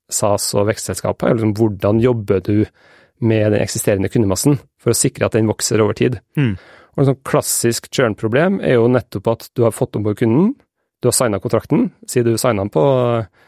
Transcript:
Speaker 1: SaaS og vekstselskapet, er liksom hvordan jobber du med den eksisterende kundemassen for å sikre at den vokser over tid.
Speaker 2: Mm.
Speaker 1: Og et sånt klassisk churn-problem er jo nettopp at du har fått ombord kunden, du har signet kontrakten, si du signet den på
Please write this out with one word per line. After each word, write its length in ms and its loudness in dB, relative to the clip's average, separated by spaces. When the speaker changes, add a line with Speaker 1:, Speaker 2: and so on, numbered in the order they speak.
Speaker 1:
SaaS 440 -2
og 140 2
vekstselskapet, 600 -6
er 60 2
liksom 200 0
hvordan 460 0
jobber 420 0
du 220 0
med 320 2
den 80 2
eksisterende 500 -2
kundemassen 480 0
for 120 -2
å 60 0
sikre 300 -2
at 60 -2
den 160 2
vokser 340 -2
over 120 2
tid. 260 -2
Speaker 2:
Mm. 200 -2
Speaker 1:
Og 20 -6
et 80 2
sånt 80 -20
klassisk 680 -2
churn-problem 720 0
er 120 2
jo 140 4
nettopp 440 -2
at 220 -8
du 100 0
har 80 4
fått 240 -6
ombord 200 -4
kunden, 380 2
du 60 2
har 40 0
signet 300 0
kontrakten, 480 0
si 160 -2
du 160 2
signet 180 0
den 140 -2
på 560 2